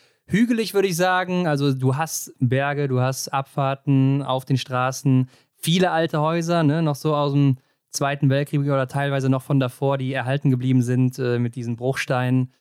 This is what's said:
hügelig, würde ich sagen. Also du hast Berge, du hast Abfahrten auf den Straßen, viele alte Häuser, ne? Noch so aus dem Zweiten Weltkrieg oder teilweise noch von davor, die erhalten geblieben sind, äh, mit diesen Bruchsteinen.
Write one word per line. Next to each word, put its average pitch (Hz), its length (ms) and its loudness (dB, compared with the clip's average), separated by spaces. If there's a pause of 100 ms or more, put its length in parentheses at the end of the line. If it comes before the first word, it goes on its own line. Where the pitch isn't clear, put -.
(280)
hügelig, 226 460 0
würde 196 140 4
ich 175 80 -2
sagen. 180 500 0
Also 143 260 0
du 131 240 0
hast - 440 -6
Berge, 139 480 0
du 127 120 0
hast 131 280 -2
Abfahrten 139 960 0
auf 131 220 -4
den 135 140 0
Straßen, 127 720 0 (260)
viele 175 340 0
alte 160 300 0
Häuser, 170 420 0
ne? 156 200 2
Noch 151 140 0
so 156 180 -2
aus 143 180 0
dem 139 240 4 (360)
Zweiten 143 380 0
Weltkrieg 143 320 0
oder 139 260 0
teilweise 139 400 -2
noch 131 140 0
von 139 180 0
davor, 135 380 -2
die 131 140 -6
erhalten 135 380 -2
geblieben 127 320 2
sind, 127 360 0
äh, 123 200 0
mit 120 160 -4
diesen 117 220 -8
Bruchsteinen. 127 840 0